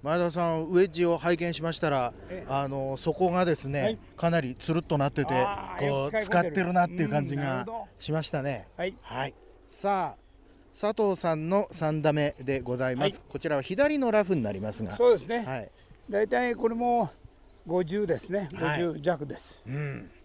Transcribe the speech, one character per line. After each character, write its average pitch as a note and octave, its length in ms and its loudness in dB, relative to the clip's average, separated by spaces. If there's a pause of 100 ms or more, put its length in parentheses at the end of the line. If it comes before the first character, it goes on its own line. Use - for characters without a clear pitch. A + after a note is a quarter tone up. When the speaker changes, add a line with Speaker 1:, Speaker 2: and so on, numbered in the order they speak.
Speaker 1:
前 D#3 160 0
田 F3 120 2
さ E3+ 220 0
ん、 D#3+ 100 -2
ウ E3+ 160 0
ェ F#3 60 8
ッ G3 40 -2
ジ E3 160 0
を E3+ 140 4
拝 E3+ 180 2
見 E3+ 160 -2
し D#3 100 -6
ま E3 100 -2
し - 60 -8
た D#3+ 120 0
ら、 B2+ 240 0 (160)
Speaker 2:
え F3+ 180 -10
え。 - 20 -6
Speaker 1:
あ C#3 160 0
の、 C3+ 300 -4
底 E3+ 340 2
が F3+ 140 4
で E3+ 100 4
す - 140 -10
ね、 C#3 140 -2
Speaker 2:
は - 80 4
い。 A3 80 -4 (180)
Speaker 1:
か E3+ 140 2
な E3 100 4
り B2+ 180 -4
つ - 140 -2
る E3 80 2
っ - 20 -8
と D#3+ 140 -2
な C#3 140 2
っ - 20 -18
て D3 120 0
て、 C3+ 100 0
Speaker 2:
あ F#3 440 0
ー、 - 20 -2
Speaker 1:
こ C#3 300 0
う、 F3+ 40 -10
Speaker 2:
よ A3 80 0
く - 20 -2
使 F#3 160 4
い - 0 -
込 - 0 -
ん - 20 4
で F3 80 2
る。 D3+ 40 -8
Speaker 1:
使 - 0 -
っ - 20 0
て F#3+ 60 2
る F3 100 0
な F3+ 120 6
っ - 40 -2
て F3 60 -6
い E3+ 100 2
う C#3+ 40 -2
感 D3 180 0
じ C#3 100 -2
が C#3+ 60 -2
Speaker 2:
う - 20 -2
ん、 C#3 40 0
な B2+ 160 -2
る - 60 -10
ほ A3+ 100 -8
ど。 G#3 80 -14 (100)
Speaker 1:
し - 140 -6
ま D#3 100 0
し - 80 -6
た C#3+ 120 -2
ね。 C3 340 -4
Speaker 2:
は E3 100 -6
い。 F#3+ 160 -6
Speaker 1:
は C3 240 -6
い。 C3+ 80 -10 (320)
さ F#3 500 -2
あ、 - 600 -20
佐 G#3 180 0
藤 G3+ 240 2
さ E3 140 2
ん D#3 160 -2
の G3 200 2
三 D#3 300 0
打 D3+ 120 4
目 D3 280 2
で C3+ 200 -2
ご B2 160 -4
ざ B2+ 140 0
い B2+ 60 -2
ま C#3 140 2
す。 G3 80 -12
Speaker 2:
は - 0 -
い。 - 100 -20
Speaker 1:
こ - 100 -8
ち - 100 -4
ら D3+ 80 0
は C3+ 60 0
左 C#4+ 360 0
の B3+ 120 2
ラ G#3+ 140 4
フ F#3 100 2
に C#3+ 80 0
な G#2 80 0
り F#2+ 100 -4
ま G#2+ 120 -4
す A3 100 -6
が。 G2+ 140 -6
Speaker 2:
そ B3 120 6
う B3 40 8
で G3+ 60 4
す - 80 -8
ね。 A#3 180 -2
Speaker 1:
は C3 140 -6
い。 G#2+ 120 -10 (380)
Speaker 2:
大 G3+ 180 2
体 B3 280 0
こ A#3 140 -2
れ A#3 60 -2
も A#3+ 360 2 (560)
五 F3+ 180 2
十 G3 220 -2
で D#3+ 120 2
す - 140 -8
ね。 F#3+ 220 -2
Speaker 1:
は D3+ 240 0
い。 F3 40 2
Speaker 2:
五 E3+ 120 0
十 D#3 60 -8
弱 D3 260 0
で C3+ 100 -10
す。 - 300 -18
Speaker 1:
う A2 40 -10
ん。 C3 400 -6 (140)